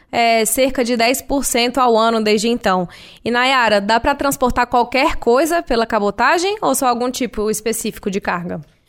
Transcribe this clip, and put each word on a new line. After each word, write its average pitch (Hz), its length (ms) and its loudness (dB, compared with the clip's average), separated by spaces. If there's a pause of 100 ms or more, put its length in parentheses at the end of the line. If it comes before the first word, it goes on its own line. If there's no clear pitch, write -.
(120)
é, 226 340 2
cerca 262 380 0
de 240 120 0
dez 233 280 0
por 269 200 -2
cento 247 360 -2
ao 240 180 4
ano 226 260 2
desde 214 240 2
então. 190 400 0 (380)
E, 226 60 -2
Nayara, 240 500 2
dá 220 180 2
pra 285 140 0
transportar 262 540 0
qualquer 254 480 0
coisa 320 480 2
pela 226 240 0
cabotagem 247 720 0
ou 269 140 0
só 269 100 -2
algum 247 240 0
tipo 220 400 -4
específico 220 600 -6
de 196 100 -4
carga? 175 400 -6 (280)